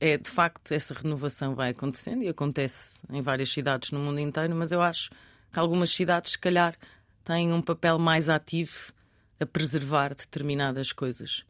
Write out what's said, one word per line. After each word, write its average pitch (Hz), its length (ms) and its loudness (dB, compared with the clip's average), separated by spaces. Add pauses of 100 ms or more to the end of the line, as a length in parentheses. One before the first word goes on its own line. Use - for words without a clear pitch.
É, 156 160 4
de - 140 -6
facto, - 420 0
essa 151 220 -2
renovação 143 600 -4
vai 127 160 0
acontecendo 139 520 -4
e 202 60 -2
acontece 143 680 -4 (120)
em 135 100 -4
várias 131 300 0
cidades 135 400 -2
no 143 80 -4
mundo 143 220 -2
inteiro, 156 360 -2
mas 165 160 -2
eu 175 80 2
acho 170 300 0 (420)
que - 60 -2
algumas 170 320 4
cidades, 175 420 2
se - 60 -4
calhar, 175 360 4 (500)
têm 170 280 2
um 170 80 4
papel 165 380 2
mais 160 320 4
ativo 156 600 -2 (460)
a - 60 0
preservar 143 680 0
determinadas 139 760 -2
coisas. 123 580 -6